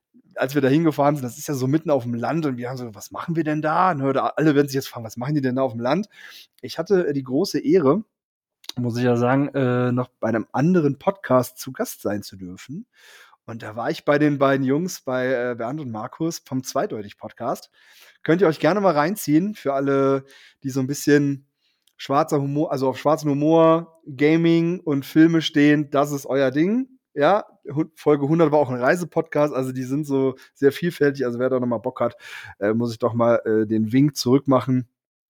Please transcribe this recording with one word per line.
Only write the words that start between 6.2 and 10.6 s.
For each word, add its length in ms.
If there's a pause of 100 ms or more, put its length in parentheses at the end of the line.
Ich 160
hatte, 300
äh, 60
die 100
große 360
Ehre, 440 (720)
muss 200
ich 80
ja 120
sagen, 320
äh, 440
noch 160 (120)
bei 80
einem 240
anderen 460